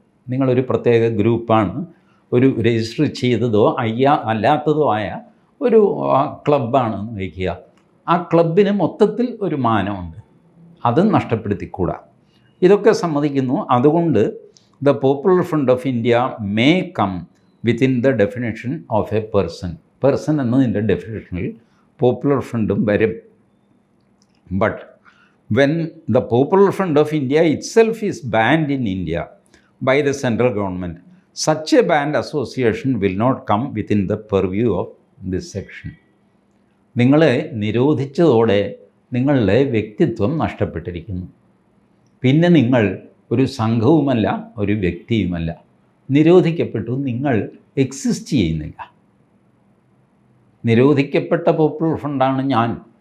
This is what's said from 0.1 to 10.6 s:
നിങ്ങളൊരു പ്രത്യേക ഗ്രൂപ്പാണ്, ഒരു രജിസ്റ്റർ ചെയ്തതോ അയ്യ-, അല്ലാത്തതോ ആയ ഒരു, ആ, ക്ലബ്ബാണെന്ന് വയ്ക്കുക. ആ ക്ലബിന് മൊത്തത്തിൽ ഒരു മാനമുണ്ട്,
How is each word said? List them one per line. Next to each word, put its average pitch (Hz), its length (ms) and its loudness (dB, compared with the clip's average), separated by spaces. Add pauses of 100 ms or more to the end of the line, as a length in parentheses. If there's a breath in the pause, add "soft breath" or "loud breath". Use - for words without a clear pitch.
നിങ്ങളൊരു 127 400 0
പ്രത്യേക 113 400 2 (100)
ഗ്രൂപ്പാണ്, 113 680 0 (480 soft breath)
ഒരു 123 280 2
രജിസ്റ്റർ 113 440 -2
ചെയ്തതോ 123 760 0
അയ്യ-, 127 520 0
അല്ലാത്തതോ 139 640 0
ആയ 107 260 -4 (420 soft breath)
ഒരു, 202 540 2
ആ, 139 320 -2
ക്ലബ്ബാണെന്ന് 120 720 0
വയ്ക്കുക. 90 380 -6 (500)
ആ 170 260 -2
ക്ലബിന് 170 380 4
മൊത്തത്തിൽ 214 680 0
ഒരു 170 140 -4
മാനമുണ്ട്, 101 640 -2 (680)